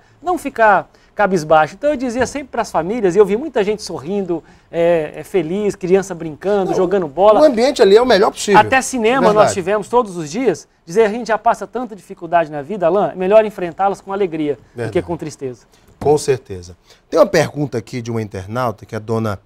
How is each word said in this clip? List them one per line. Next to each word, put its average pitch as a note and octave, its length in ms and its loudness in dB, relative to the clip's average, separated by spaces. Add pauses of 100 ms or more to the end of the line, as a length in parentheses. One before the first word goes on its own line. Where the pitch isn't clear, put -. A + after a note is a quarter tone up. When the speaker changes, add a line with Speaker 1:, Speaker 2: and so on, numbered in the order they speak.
(240)
Speaker 1:
Não E4+ 140 -2
ficar G#3+ 520 2 (240)
cabisbaixo. D#3+ 600 2
Então C#4+ 160 -2
eu D4+ 60 -2
dizia A#3+ 280 -2
sempre C#4 220 -10
pras A#3 240 -6
famílias, F#3 440 -2
e G3+ 40 6
eu G#3+ 60 8
vi G3 120 0
muita B3+ 260 -4
gente G#3 200 -4
sorrindo, E3+ 600 -6 (280)
é, E3+ 460 0
é, D#3 60 -14
feliz, F#3+ 520 -2
criança F#3 400 0
brincando, F3 560 -2
Speaker 2:
Não, - 60 0
Speaker 1:
jogando F#3 300 0
bola. G3 340 4
Speaker 2:
o - 20 8
ambiente A#3+ 380 2
ali G3 140 6
é A3+ 60 8
o B3+ 40 2
melhor A3 260 4
possível. G3+ 280 2
Speaker 1:
Até A3 220 2
cinema B3 460 0
Speaker 2:
Verdade. G#3 80 4
Speaker 1:
nós G#3+ 180 4
tivemos G3 360 -2
todos A3 280 0
os D#3 140 -8
dias. G3+ 360 -2 (180)
Dizer, F#3 200 2
a G3+ 40 0
gente A3+ 180 -6
já A3 100 0
passa G#3 300 -2
tanta A3 280 -10
dificuldade E3+ 540 -4
na D3+ 120 -8
vida, F3 260 -4
Alain, F3+ 240 0
é - 40 -16
melhor G3 300 2
enfrentá-las F#3+ 560 -4
com G3 100 -14
alegria D#3+ 440 -4
do - 20 -14
que - 60 -20 (140)
Speaker 2:
Verdade. A#2 260 -4
Speaker 1:
com E3+ 140 -8
tristeza. C3+ 480 -12 (340)
Speaker 2:
Com - 180 4
certeza. F#2+ 580 -6 (340)
Tem - 100 0
uma C#3+ 80 6
pergunta C#3+ 500 -2
aqui A#2+ 240 -8
de A#2 80 -10
uma A2+ 120 -4
internauta, G#2+ 640 -6
que - 100 -12
é - 20 -8
a - 20 -8
dona A2 460 -4